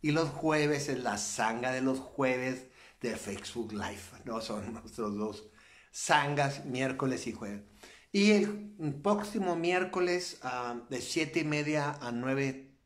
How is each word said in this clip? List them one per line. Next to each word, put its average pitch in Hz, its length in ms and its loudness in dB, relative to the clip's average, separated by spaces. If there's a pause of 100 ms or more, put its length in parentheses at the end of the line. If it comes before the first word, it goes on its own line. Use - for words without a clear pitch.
Y 151 100 2
los 156 180 4
jueves 147 600 2
es 127 100 0
la 110 180 0
sanga 117 540 0
de 131 100 0
los 131 180 2
jueves 127 680 0 (340)
de 113 140 -2
Facebook 104 580 -6
Live, 101 300 -6 (220)
¿no? 113 160 -4
Son 104 320 -6
nuestros 107 440 -6
dos 104 320 -4 (420)
sangas, 143 760 2
miércoles 131 600 0
y 113 60 -4
jueves. 101 300 -8 (500)
Y 202 200 6
el 170 680 2
próximo 202 540 0
miércoles, 180 880 0
ah, 123 360 -4 (100)
de 123 120 -4
siete 160 380 0
y 156 40 0
media 147 580 0
a 120 100 -6
nueve 131 760 -2